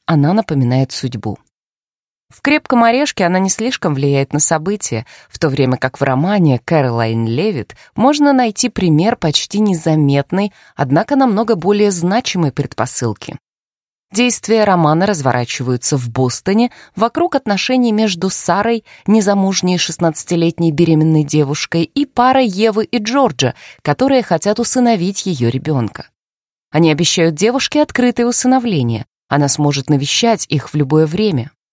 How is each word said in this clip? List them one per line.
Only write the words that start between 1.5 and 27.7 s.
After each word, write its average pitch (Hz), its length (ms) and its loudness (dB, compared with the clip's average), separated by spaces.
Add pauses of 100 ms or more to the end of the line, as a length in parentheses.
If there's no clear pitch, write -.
В - 120 -20
«Крепком 277 420 2
орешке» 240 420 0
она 180 120 2
не 190 120 0
слишком 220 440 -4
влияет 139 400 0
на 147 60 0
события, 156 640 -4 (240)
в - 80 -20
то 156 120 0
время 131 280 0
как - 220 -6
в 143 40 0
романе 147 640 2
«Кэролайн 117 600 0
Левит» 143 480 -4 (200)
можно 285 380 4
найти 247 360 0
пример 180 480 2
почти - 420 -4
незаметной, 160 920 0 (240)
однако 147 400 -2
намного 233 400 2
более 202 360 2
значимой 180 600 -2
предпосылки. - 880 -6 (760)
Действия 220 520 2
романа 170 400 2
разворачиваются 127 920 -2
в 123 140 -2
Бостоне 190 640 0 (260)
вокруг 285 380 0
отношений 240 580 0
между 190 360 0
Сарой, 214 540 -2 (240)
незамужней 190 680 2
шестнадцатилетней 170 960 0
беременной 156 520 4
девушкой, 151 600 -2
и 277 220 -4
парой 262 400 2
Евы 214 380 0
и - 140 -4
Джорджа, 214 580 0 (260)
которые 254 400 2
хотят 202 380 -2
усыновить 226 640 0
её 131 240 0
ребёнка. 131 600 -4 (640)
Они 160 200 4
обещают 165 440 0
девушке 240 460 0